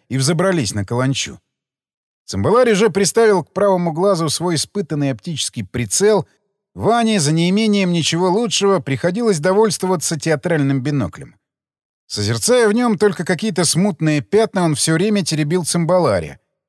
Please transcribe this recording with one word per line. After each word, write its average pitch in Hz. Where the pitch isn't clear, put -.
и 131
взобрались 165
на 104
каланчу. 120
Цимбаларь 220
уже 202
приставил 202
к -
правому 185
глазу 170
свой 165
испытанный 147
оптический 127
прицел. 185
Ване, 220
за 147
неимением 190
ничего 170
лучшего, 196
приходилось 175
довольствоваться 185
театральным 147
биноклем. 131
Созерцая 117
в 208
нём 233
только 196
какие-то 180
смутные 156
пятна, 202
он 156
всё 160
время 202
теребил 156
цимбаларя. 147